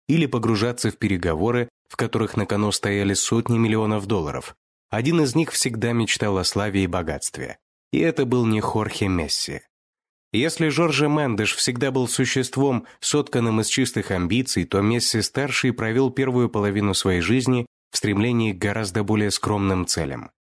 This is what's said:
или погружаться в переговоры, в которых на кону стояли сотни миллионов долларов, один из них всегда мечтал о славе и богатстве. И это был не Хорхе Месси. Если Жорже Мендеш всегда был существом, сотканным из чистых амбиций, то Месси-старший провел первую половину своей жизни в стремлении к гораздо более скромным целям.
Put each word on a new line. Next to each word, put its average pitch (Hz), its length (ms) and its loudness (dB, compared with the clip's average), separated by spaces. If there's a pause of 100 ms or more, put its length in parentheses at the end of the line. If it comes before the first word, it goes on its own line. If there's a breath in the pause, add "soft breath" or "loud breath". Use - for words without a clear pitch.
(100)
или 160 160 4
погружаться 113 640 0
в - 80 -8
переговоры, 95 720 0 (180)
в - 80 -20
которых 113 400 -2
на 107 80 0
кону 104 260 0
стояли 101 440 0
сотни 117 420 0
миллионов 107 480 2
долларов, 98 520 -4 (340)
один 151 320 2
из 131 120 0
них 160 180 2
всегда 117 400 -2
мечтал 107 440 0
о 92 80 0
славе 101 400 0
и - 20 2
богатстве. 82 720 -6 (380)
И - 60 2
это 156 260 2
был 120 180 2
не 107 160 2
Хорхе 104 480 -2
Месси. 80 540 -4 (680)
Если 156 360 0
Жорже 147 400 2
Мендеш 127 460 0
всегда 127 360 -2
был 127 180 0
существом, 131 760 0 (160 loud breath)
сотканным 117 600 0
из 107 80 0
чистых - 420 -2
амбиций, 92 540 0
то 95 180 0
Месси-старший 120 880 0
провел 120 380 0
первую 123 400 0
половину 101 420 0
своей 90 300 0
жизни 123 420 2 (260)
в - 60 -6
стремлении 110 560 2
к 92 60 -10
гораздо 104 440 -2
более 104 280 2
скромным 95 560 0
целям. 67 440 -4 (220)